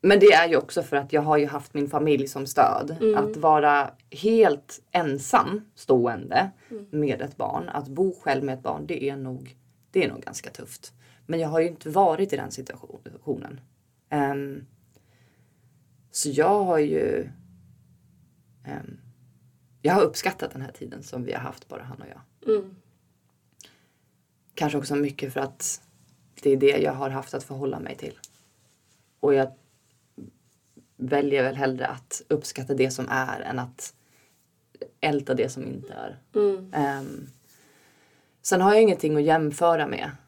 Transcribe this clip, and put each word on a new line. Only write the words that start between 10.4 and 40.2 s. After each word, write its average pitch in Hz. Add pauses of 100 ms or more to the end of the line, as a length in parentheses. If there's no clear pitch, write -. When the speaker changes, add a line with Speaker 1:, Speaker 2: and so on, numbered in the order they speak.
Speaker 1:
tufft. - (320)
Men 165
jag 156
har 160
ju 170
inte 156
varit 180
i 139
den -
situationen. - (500)
Ehm, 139 (1500)
så -
jag 180
har 175
ju, 156 (1400)
ehm, - (840)
jag 156
har 196
uppskattat -
den 131
här 135
tiden 123
som 123
vi -
har -
haft, -
bara -
han 127
och -
jag. -
Speaker 2:
Mm. 381 (1800)
Speaker 1:
Kanske 147
också 143
mycket 143
för 143
att - (600)
det 143
är 135
det 139
jag 147
har 135
haft 135
att 135
förhålla 135
mig -
till. - (1000)
Och 143
jag 135 (1500)
väljer 139
väl 131
hellre 131
att -
uppskatta 143
det 131
som 127
är 131
än 123
att - (1040)
älta 143
det 117
som 131
inte 135
är. - (160)
Speaker 2:
Mm. 196
Speaker 1:
Ehm, 139 (1120)
sen 185
har 196
jag 220
ingenting 165
att 147
jämföra 160
med. - (160)